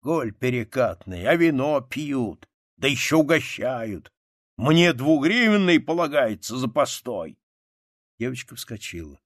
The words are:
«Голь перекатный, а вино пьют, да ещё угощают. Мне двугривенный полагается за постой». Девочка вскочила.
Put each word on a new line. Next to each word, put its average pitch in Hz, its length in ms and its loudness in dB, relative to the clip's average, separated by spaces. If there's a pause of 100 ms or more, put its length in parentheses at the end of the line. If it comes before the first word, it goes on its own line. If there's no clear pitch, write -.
«Голь 135 320 -2
перекатный, 113 920 -4
а 143 100 4
вино 151 460 2
пьют, 127 640 -6 (340)
да 131 60 0
ещё 143 320 2
угощают. 123 920 -2 (460)
Мне 160 340 4
двугривенный 170 880 4
полагается 139 800 -2
за 127 100 -2
постой». 110 720 -4 (800)
Девочка 127 360 -8
вскочила. 85 720 -14